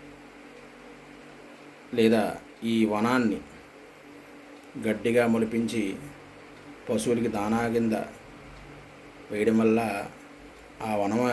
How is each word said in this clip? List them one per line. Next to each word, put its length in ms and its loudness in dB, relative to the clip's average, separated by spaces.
లేదా 420 4
ఈ 220 4
వనాన్ని 560 2
గడ్డిగా 400 2
మొలిపించి 680 0
పశువులకి 380 0
దానా 400 0
కింద 260 2
వేయడం 260 4
వల్ల 500 2
ఆ 120 -2
వనం, 380 0